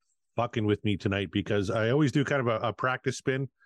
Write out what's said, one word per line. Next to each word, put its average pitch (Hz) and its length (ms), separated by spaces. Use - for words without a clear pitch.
fucking 117 300
with 104 180
me 104 140
tonight, 98 340
because 101 380
I 113 220
always 143 200
do 139 140
kind 139 160
of 117 60
a, 113 220
a 104 40
practice 127 460
spin, 135 320